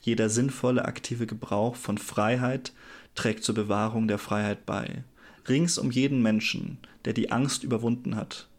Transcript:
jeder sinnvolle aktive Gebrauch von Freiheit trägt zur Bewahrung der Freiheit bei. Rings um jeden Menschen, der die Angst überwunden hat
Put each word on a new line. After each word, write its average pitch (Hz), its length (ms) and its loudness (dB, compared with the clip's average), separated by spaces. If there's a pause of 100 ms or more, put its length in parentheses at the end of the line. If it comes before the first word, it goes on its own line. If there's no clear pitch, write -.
jeder 113 280 2
sinnvolle 123 560 2
aktive 120 400 -4
Gebrauch 107 500 -2
von 104 220 -4
Freiheit 123 760 0 (420)
trägt 110 280 -2
zur 107 120 0
Bewahrung 107 520 0
der 104 100 2
Freiheit 104 480 -2
bei. - 380 -4 (440)
Rings 160 300 2
um 139 140 0
jeden 131 300 4
Menschen, 110 580 2 (260)
der 120 80 0
die 113 180 0
Angst 127 320 0
überwunden 117 520 0
hat - 440 -8